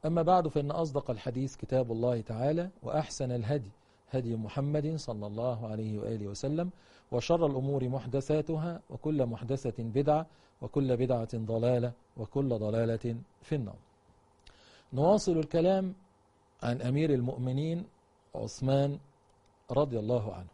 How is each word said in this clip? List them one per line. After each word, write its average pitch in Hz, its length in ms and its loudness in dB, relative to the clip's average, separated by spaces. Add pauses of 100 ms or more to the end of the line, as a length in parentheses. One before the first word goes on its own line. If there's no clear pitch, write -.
أما 165 160 2
بعد، 175 260 4
فإن 143 240 0
أصدق 147 400 -2
الحديث 127 440 -4
كتاب 123 360 0
الله 117 300 0
تعالى، 147 480 0 (140)
وأحسن 143 480 -2
الهدي 120 400 -2 (380)
هدي 117 260 -2
محمد 143 600 -2
صلى 107 320 -6
الله 113 400 -4
عليه 107 320 -4
وآله 104 280 -4
وسلم، 147 420 -2 (420)
وشر 165 340 2
الأمور 135 440 0
محدثاتها، 151 1000 -2
وكل 143 360 0
محدثة 120 580 -4
بدعة، 143 420 2 (360)
وكل 127 360 2
بدعة 120 380 2
ضلالة، 117 560 2 (260)
وكل 135 320 -2
ضلالة 113 680 0 (260)
في - 140 -4
النار. 113 200 -4 (1160)
نواصل 170 440 4
الكلام 185 560 2 (680)
عن 120 180 -2
أمير 143 320 2
المؤمنين 131 720 -2 (500)
عثمان 139 640 0 (720)
رضي 127 280 2
الله 107 340 0
عنه. 90 200 -12